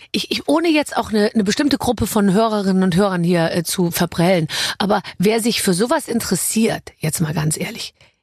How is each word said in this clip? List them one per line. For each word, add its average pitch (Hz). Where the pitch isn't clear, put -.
Ich, -
ich, -
ohne 330
jetzt 302
auch 214
eine, 208
eine 220
bestimmte 269
Gruppe 233
von 202
Hörerinnen 196
und 185
Hörern 190
hier, 170
äh, 170
zu 170
verprellen, 170
aber 202
wer 220
sich 220
für 185
sowas 247
interessiert, -
jetzt 156
mal 151
ganz 156
ehrlich, 202